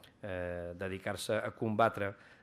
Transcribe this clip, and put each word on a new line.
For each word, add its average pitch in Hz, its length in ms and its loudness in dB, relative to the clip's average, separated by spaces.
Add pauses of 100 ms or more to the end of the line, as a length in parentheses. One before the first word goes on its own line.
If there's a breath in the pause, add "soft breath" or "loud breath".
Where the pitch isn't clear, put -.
(240 loud breath)
eh, 87 520 -4
dedicar-se 95 640 -2
a 107 140 -2
combatre 107 600 2 (300 loud breath)